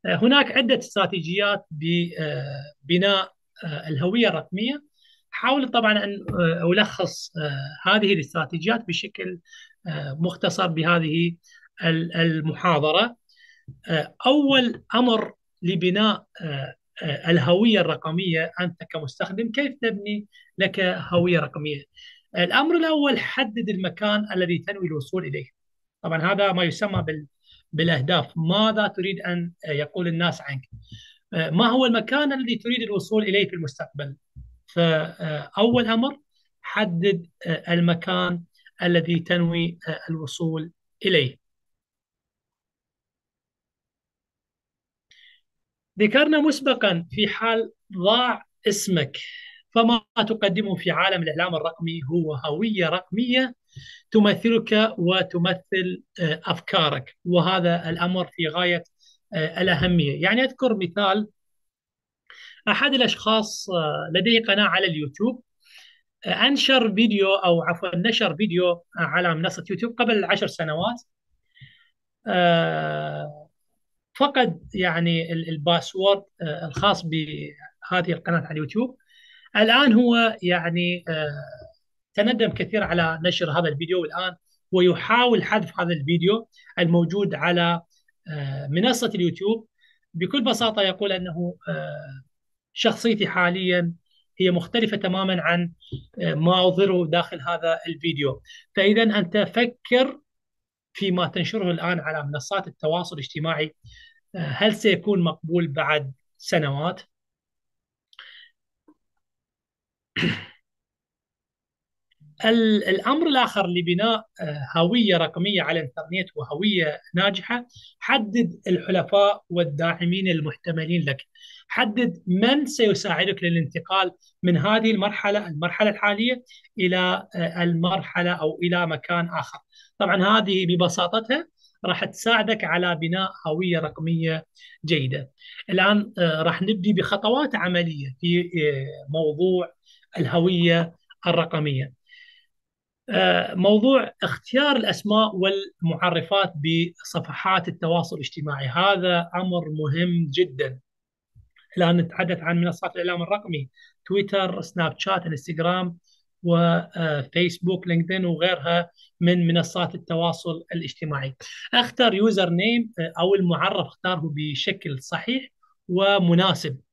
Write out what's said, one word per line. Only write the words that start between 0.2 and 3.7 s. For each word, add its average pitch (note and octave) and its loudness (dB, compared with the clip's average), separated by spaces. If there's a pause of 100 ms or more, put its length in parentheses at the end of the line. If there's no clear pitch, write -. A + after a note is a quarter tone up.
عدة B3+ 2
استراتيجيات G3 -2
ببناء، E3 -2 (300)
آه، - -8
آه، D3+ -8